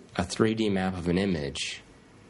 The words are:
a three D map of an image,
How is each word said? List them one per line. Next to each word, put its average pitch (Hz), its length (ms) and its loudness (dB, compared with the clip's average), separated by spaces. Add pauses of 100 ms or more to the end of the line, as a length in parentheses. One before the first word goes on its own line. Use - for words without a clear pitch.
(160)
a - 80 0
three 110 320 2
D 110 140 0
map 92 280 0
of 87 120 -2
an 85 80 4
image, 82 640 -2 (480)